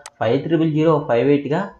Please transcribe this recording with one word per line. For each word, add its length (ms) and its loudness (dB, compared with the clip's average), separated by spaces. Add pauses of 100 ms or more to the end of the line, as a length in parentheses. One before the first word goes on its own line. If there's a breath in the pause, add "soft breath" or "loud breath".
(200)
ఫైవ్ 240 0
త్రిబుల్ 340 0
జీరో 140 2 (160)
ఫైవ్ 260 2
ఎయిట్గా 460 -2